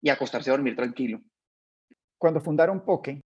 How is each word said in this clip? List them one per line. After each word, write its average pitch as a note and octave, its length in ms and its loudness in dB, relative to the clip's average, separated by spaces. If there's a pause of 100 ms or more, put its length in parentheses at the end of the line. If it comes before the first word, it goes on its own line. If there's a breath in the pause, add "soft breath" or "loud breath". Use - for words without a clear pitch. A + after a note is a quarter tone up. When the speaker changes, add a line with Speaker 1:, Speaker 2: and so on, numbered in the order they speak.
Speaker 1:
y D3 80 2
acostarse C3 400 -2
a C3 40 6
dormir C3+ 220 0
tranquilo. A#2+ 460 -4 (960)
Speaker 2:
Cuando D#3+ 240 2
fundaron E3 440 0
Poke, C#3+ 420 -2